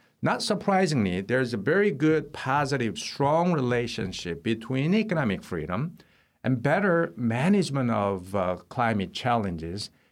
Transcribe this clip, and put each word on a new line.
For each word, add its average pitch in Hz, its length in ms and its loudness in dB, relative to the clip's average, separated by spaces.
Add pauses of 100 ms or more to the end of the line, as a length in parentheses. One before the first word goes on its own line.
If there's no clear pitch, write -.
(220)
Not 208 200 0
surprisingly, 151 800 2
there's 120 320 0
a 113 40 -4
very 185 340 2
good, 151 420 2
positive, 131 640 -2
strong 160 560 2
relationship 120 880 -2
between 131 520 0
economic 165 480 0
freedom 90 540 -4 (460)
and 123 180 0
better 170 540 2
management 135 760 2
of, 98 440 -2
uh, 90 220 0 (120)
climate 113 440 0
challenges 98 760 -2 (220)